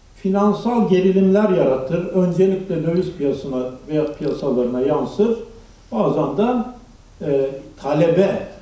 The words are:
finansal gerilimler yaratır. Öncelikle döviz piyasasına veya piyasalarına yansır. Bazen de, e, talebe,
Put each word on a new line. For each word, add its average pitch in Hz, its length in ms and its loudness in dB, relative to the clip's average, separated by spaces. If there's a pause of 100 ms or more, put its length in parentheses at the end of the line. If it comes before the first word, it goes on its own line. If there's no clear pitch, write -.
(160)
finansal 202 760 0
gerilimler 190 600 4
yaratır. 165 560 0
Öncelikle 180 800 0
döviz 170 340 -2
piyasasına 131 520 -4 (180)
veya 151 260 -2
piyasalarına 123 680 -2
yansır. 202 560 0 (540)
Bazen 165 460 -2
de, 240 280 0 (560)
e, 139 280 0 (320)
talebe, 170 640 2 (140)